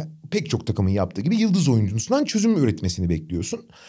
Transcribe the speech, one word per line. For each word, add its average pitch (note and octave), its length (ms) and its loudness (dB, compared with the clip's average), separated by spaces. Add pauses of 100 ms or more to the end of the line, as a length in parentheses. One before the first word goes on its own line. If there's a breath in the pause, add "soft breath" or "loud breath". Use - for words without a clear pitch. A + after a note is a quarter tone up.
(320)
pek C3 200 -2
çok - 160 -2
takımın F#2+ 240 0
yaptığı G2 300 0
gibi E3 160 0
yıldız F#3+ 320 4
oyuncusundan A#2 560 2
çözüm G#3+ 320 2
üretmesini F#2 520 -2
bekliyorsun. F2 520 -4 (280 loud breath)